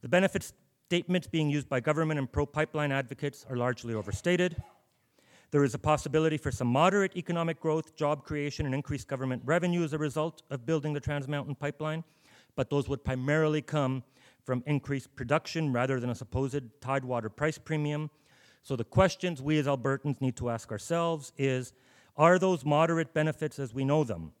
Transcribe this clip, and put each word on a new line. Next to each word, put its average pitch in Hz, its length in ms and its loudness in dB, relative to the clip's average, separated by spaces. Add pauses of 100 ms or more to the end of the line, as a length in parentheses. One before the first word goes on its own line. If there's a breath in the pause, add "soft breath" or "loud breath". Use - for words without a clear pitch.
The 131 60 -12
benefit 185 440 2 (340)
statements 175 400 0
being 156 240 0
used 143 180 -2
by 131 120 0
government 156 380 0
and 135 120 -4
pro-pipeline 147 640 -2
advocates 139 560 -6
are 131 80 -6
largely 120 360 -2
overstated. 175 720 0 (880 soft breath)
There 143 140 4
is 117 100 0
a - 40 -4
possibility 156 580 2
for 135 160 -6
some 123 160 -2
moderate 185 480 4
economic 170 420 -4
growth, 160 380 -2
job 147 280 -2
creation, 147 420 -4
and 131 80 0
increased 139 340 -6
government 127 360 -4
revenue 175 380 2
as 151 100 -2
a 156 60 -4
result 156 500 -4
of 127 160 -8
building 151 280 -2
the 143 80 -4
Trans 143 260 -4
Mountain 143 300 -6
Pipeline, 156 480 -6 (500 soft breath)
but 131 160 -2
those 143 180 2
would 139 140 -4
primarily 147 600 2
come 131 420 0 (400 soft breath)
from 123 200 -2
increased 139 520 -2
production 147 560 0
rather 131 260 2
than 123 120 -2
a 117 40 -2
supposed 131 480 -4 (180)
Tidewater 127 480 -4
price 151 300 -2
premium. 151 520 -4 (520 soft breath)
So 135 140 -6
the 117 80 -4
questions 180 560 2
we 151 180 2
as 139 80 2
Albertans 135 540 0
need 127 160 0
to 120 140 -4
ask 113 200 -6
ourselves 165 680 -4
is, 131 340 -2 (440 soft breath)
are 170 220 8
those 180 240 2
moderate 160 520 2
benefits 156 440 -2
as 131 140 -6
we 135 120 -2
know 147 200 4
them 82 360 -6